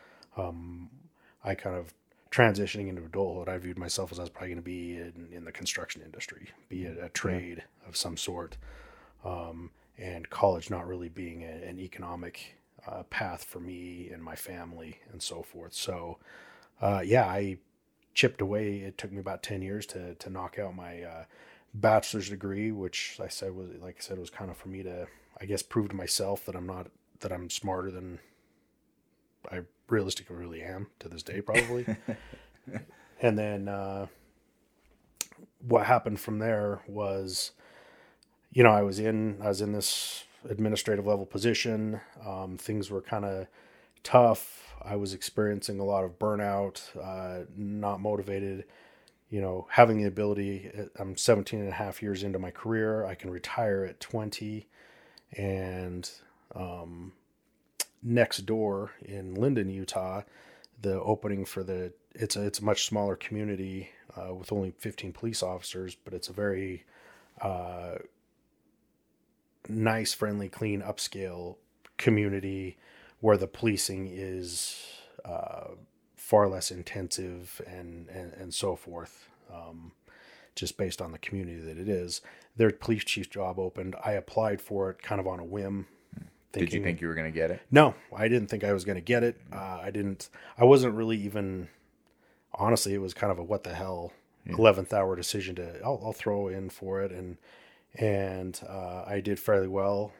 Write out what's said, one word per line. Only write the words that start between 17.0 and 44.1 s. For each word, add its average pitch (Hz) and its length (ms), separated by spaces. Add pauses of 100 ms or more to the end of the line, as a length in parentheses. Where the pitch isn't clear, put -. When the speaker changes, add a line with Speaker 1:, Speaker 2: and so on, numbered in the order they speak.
Speaker 1:
yeah, 110 220
I 95 320 (560)
chipped - 280
away. 101 380
It 98 180
took 95 140
me 98 80
about 95 220
ten 98 200
years 101 260
to, 87 280
to - 140
knock 92 300
out 95 160
my, 87 280
uh, 82 200 (500)
bachelor's 107 560
degree, 101 420
which - 520
I - 60
said 95 260
was, 92 140 (120)
like 90 180
I - 20
said, 92 180
was 85 100
kinda 92 240
for - 140
me 95 160
to, 90 240 (320)
I 98 60
guess, 98 180
prove 104 260
to 98 60
myself 95 500
that 92 100
I'm 90 120
not, 92 200 (340)
that 95 100
I'm 87 180
smarter 95 400
than 90 300 (1300)
I 90 120 (260)
realistically 95 480
really 85 260
am 92 260 (120)
to - 80
this 85 160
day, - 180
probably. 120 440 (800)
Speaker 2:
<laughs> - 560
Speaker 1:
And 110 160
then, 104 320
uh, 98 380 (1500)
what 117 260
happened 117 340
from 107 200
there 104 480
was, 98 640 (1000)
you 127 120
know, 113 80
I 104 100
was 98 180
in, 110 420
I 107 60
was 98 140
in 104 100
this - 540 (240)
administrative 104 580
level 101 180
position. 110 760 (240)
Um, 95 320
things 104 340
were 95 100
kinda 98 460 (560)
tough. - 800